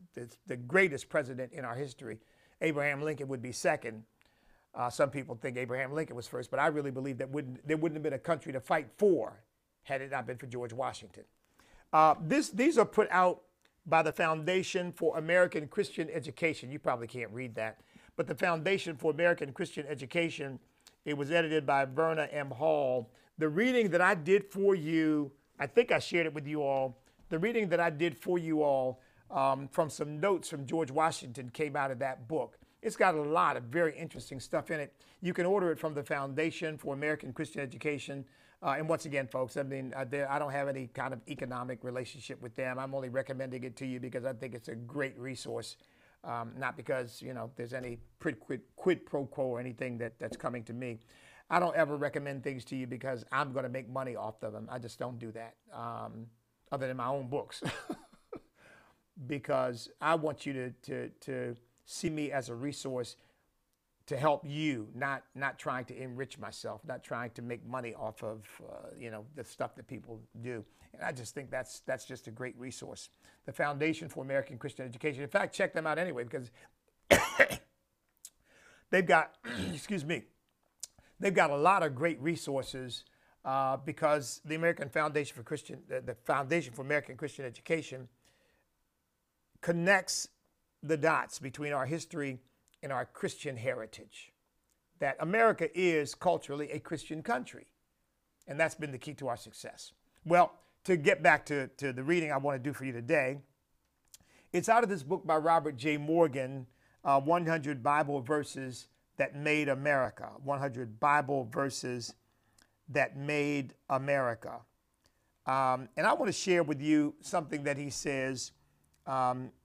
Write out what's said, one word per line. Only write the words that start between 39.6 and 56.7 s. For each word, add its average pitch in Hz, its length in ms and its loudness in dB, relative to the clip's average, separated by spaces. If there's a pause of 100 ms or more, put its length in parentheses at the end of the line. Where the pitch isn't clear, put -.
mean, 135 340 -6
uh, 135 80 -4
there, 135 260 -2
I 139 80 0
don't 147 140 -2
have 139 160 -2
any 131 200 -6
kind 131 240 -6
of 123 160 -8
economic 127 540 -6
relationship 123 580 -8
with 120 140 -12
them. 127 240 -4
I'm 135 160 -6
only 131 140 -4
recommending 131 560 -4
it 120 120 -10
to 135 100 -6
you 127 120 -4
because 123 260 -6
I 131 80 -2
think 120 220 -8
it's 120 140 -14
a - 80 -10
great 123 420 -6
resource, 117 580 -8 (460)
um, 117 340 -6
not 127 200 -4
because, 127 440 -4
you 127 140 -10
know, 117 220 -8
there's 120 160 -8
any 123 260 -8 (220)
quid, 147 180 -4
quid, 127 220 -8 (160)
quid - 280 0
pro 143 220 -2
quo 135 200 -4
or 120 140 -4
anything 123 380 -6
that, 117 220 -6
that's 113 160 -8
coming 123 280 -6
to 117 80 -10
me. 120 280 -8 (500)
I 165 80 4
don't 175 160 4
ever 147 220 4
recommend 143 480 -2
things 131 220 -6
to 135 100 -6
you 127 100 -4
because 123 460 -6
I'm 135 200 0
gonna 131 160 -2
make 123 200 -6
money 131 260 -6
off 107 280 -8
of 110 100 -6
them. 110 180 -10
I 127 80 -8
just 120 200 -12
don't 123 200 -6
do 113 140 -10
that, 113 240 -12 (160)
um, 113 540 -10 (440)